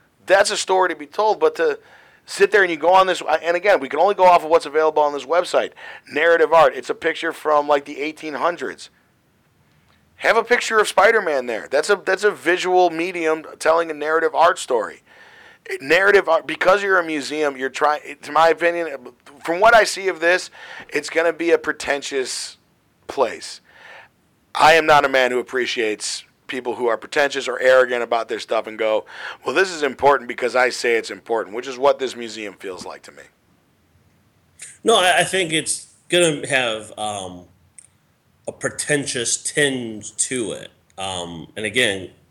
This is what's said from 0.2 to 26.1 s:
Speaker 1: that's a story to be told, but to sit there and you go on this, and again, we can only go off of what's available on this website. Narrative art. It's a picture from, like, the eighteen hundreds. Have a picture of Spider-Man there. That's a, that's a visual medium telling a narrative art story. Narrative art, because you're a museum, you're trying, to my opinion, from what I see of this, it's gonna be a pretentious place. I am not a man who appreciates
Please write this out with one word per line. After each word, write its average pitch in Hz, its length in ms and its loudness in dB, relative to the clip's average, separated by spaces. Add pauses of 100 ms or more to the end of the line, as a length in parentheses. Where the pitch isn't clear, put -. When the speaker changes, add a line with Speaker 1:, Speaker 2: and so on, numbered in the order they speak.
Speaker 1:
that's 202 240 4
a 196 60 -2
story 185 320 2
to 160 80 -6
be 151 100 -14
told, 208 320 0
but 156 160 2
to 156 240 0 (480)
sit 196 240 2
there 208 120 4
and 175 100 2
you 160 40 -4
go 160 160 2
on 190 140 6
this, 165 160 -2 (180)
and 170 160 0
again, 180 220 2
we 135 100 -6
can 143 120 -4
only 196 160 2
go 185 80 4
off 175 180 8
of 156 80 -6
what's 160 160 4
available 151 380 2
on 147 80 0
this 139 120 -8
website. 147 460 0 (420)
Narrative 160 400 4
art. 147 220 6
It's 127 160 -12
a 143 40 -4
picture 160 380 -4
from, 147 360 0
like, 143 160 2
the 139 160 -12
eighteen 156 340 -8
hundreds. 135 560 -6 (1300)
Have 190 200 0
a 226 60 2
picture 226 380 0
of 196 80 2
Spider-Man 185 580 2
there. 107 240 -6
That's 151 180 0
a, 202 60 4
that's 185 300 -2
a 202 80 4
visual 180 580 2
medium 160 540 -4 (160)
telling 165 320 2
a - 20 -8
narrative 156 400 -2
art 170 240 4
story. 101 440 -4 (800)
Narrative 180 480 2
art, 160 160 0
because 185 360 2
you're 190 160 2
a 175 60 0
museum, 147 500 -4
you're 131 140 -4
trying, 147 540 -2
to 147 100 -14
my 160 160 6
opinion, 160 640 -2 (320)
from 170 160 -2
what 226 140 8
I 214 100 8
see 185 240 -4
of 165 100 -4
this, 170 320 0 (380)
it's 147 220 -6
gonna 165 220 0
be 165 180 -2
a 160 80 6
pretentious 143 1000 -6 (500)
place. 107 540 -6 (920)
I 156 200 6
am 156 120 4
not 147 180 6
a 139 60 0
man 127 200 2
who 123 80 -2
appreciates 117 840 -4 (220)